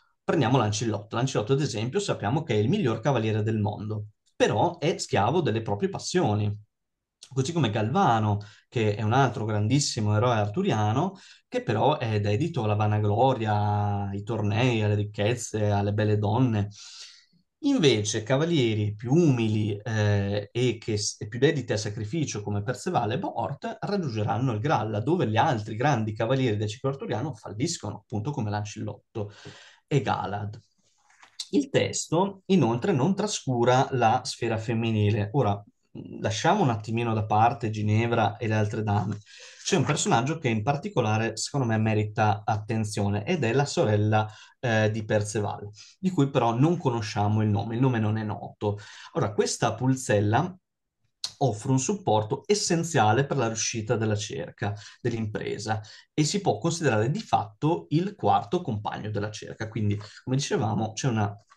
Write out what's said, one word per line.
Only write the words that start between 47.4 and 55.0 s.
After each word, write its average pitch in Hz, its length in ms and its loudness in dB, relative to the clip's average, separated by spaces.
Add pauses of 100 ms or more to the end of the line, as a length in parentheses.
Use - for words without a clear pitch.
il 107 80 2
nome, 104 260 0
il 123 60 0
nome 127 180 2
non 107 180 0
è 110 60 -4
noto. 104 540 -4 (360)
Ora, 104 200 0
questa 202 400 0
pulzella 127 800 2 (840)
offre 127 320 0
un 131 80 4
supporto 107 640 0
essenziale 143 800 2
per 147 120 -2
la 117 100 2
riuscita 107 480 -2
della 104 200 0
cerca, - 580 -6 (280)